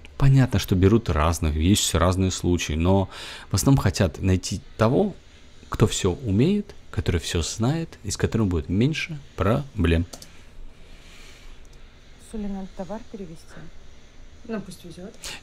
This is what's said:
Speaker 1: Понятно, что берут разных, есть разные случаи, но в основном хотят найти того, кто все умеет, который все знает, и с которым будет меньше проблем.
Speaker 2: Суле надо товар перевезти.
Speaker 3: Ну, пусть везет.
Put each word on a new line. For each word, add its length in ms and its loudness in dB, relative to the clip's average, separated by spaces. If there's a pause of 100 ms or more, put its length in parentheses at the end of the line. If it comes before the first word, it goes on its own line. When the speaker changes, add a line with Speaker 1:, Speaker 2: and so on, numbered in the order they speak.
(180)
Speaker 1:
Понятно, 420 6
что 160 0
берут 340 6
разных, 460 2
есть 400 4
разные 360 2
случаи, 440 0
но 340 2 (420)
в 40 0
основном 280 4
хотят 380 0
найти 400 0 (160)
того, 360 2 (560)
кто 180 4
все 240 -2
умеет, 640 0 (160)
который 280 -2
все 220 -2
знает, 480 -4 (140)
и 80 -8
с 60 -6
которым 300 0
будет 220 -2
меньше 480 0 (180)
проблем. 720 0 (2250)
Speaker 2:
Суле 160 -8
надо 200 -8 (100)
товар 240 -10 (100)
перевезти. 500 -16 (840)
Speaker 3:
Ну, 140 -6
пусть 240 -16
везет. 260 -16 (320)